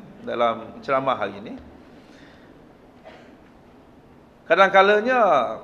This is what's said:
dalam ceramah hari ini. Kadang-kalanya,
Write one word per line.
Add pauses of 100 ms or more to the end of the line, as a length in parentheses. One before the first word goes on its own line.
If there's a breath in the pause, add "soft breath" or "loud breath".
(220)
dalam
ceramah
hari
ini. (3000 loud breath)
Kadang-kalanya, (420)